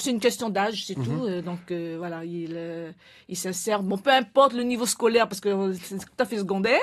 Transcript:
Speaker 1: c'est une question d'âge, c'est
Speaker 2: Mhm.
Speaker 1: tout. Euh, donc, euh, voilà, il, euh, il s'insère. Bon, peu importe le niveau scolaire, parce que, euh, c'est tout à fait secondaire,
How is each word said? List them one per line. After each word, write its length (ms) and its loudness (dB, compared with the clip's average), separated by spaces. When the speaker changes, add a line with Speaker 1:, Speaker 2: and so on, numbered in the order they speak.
Speaker 1:
c'est 100 -2
une 80 0
question 320 0
d'âge, 340 0
c'est 140 -8
Speaker 2:
Mhm. 60 -2
Speaker 1:
tout. 220 -2
Euh, 160 -4
donc, 280 -8
euh, 260 -6
voilà, 280 -8
il, 320 -8
euh, 340 -10
il 80 -8
s'insère. 480 -2
Bon, 140 -2
peu 120 0
importe 440 6
le 100 0
niveau 200 0
scolaire, 440 4
parce 120 -8
que, 80 -2
euh, 320 2
c'est 180 -10
tout 80 -12
à 60 4
fait 140 -4
secondaire, 440 2